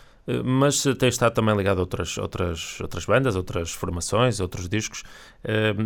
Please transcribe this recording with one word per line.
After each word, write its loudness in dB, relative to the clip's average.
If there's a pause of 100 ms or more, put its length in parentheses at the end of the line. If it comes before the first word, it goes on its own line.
(280)
eh, -2
mas 2 (160)
tem 6
estado 2
também 4
ligado 2
a 2
outras, -4
outras, -4
outras -6
bandas, 4
outras -4
formações, 0
outros -6
discos. -4 (420)
Eh, 2 (120)